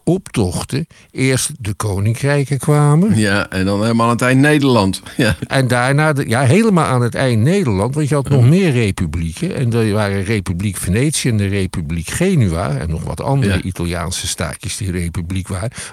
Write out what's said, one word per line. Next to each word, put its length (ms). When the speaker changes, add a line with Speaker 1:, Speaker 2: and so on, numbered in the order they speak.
Speaker 1:
optochten 840
eerst 480
de 160
koninkrijken 840
kwamen. 580
Speaker 2:
Ja, 340
en 140
dan 180
helemaal 240
aan 60
het 100
eind 180
Nederland. 640
<laughs> 140
Ja. 200
Speaker 1:
En 220
daarna, 440
de, 160
ja, 140
helemaal 420
aan 180
het 120
eind 280
Nederland, 520
want 140
je 60
had 140
nog 120
Speaker 2:
Mhm. 80
Speaker 1:
meer 220
republieken. 840
En 180
er 200
waren 320
Republiek 520
Venetië 520
en 80
de 100
Republiek 640
Genua 680
en 140
nog 140
wat 160
andere 360
Speaker 2:
Ja. 60
Speaker 1:
Italiaanse 640
staatjes 500
die 140
republiek 580
waren. 220